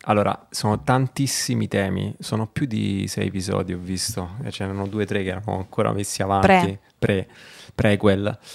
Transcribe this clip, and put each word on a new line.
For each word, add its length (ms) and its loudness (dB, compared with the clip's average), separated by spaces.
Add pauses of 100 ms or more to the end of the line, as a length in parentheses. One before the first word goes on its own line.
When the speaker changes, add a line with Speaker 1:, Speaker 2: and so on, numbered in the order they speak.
Speaker 1:
Allora, 500 0
sono 320 0
tantissimi 840 0
temi, 520 -2
sono 260 -2
più 220 -4
di 400 -2
sei 220 -2
episodi, 440 -2
ho 60 -6
visto, 640 -6
e 80 -8
ce 120 -8
n'erano 220 -4
due, 220 -2
tre 160 -2
che 60 -4
erano 280 -4
ancora 340 0
messi 300 -4
avanti, 260 4
Speaker 2:
Pre. 320 4 (200)
Speaker 1:
pre-, 280 2 (460)
prequel. 640 4 (180)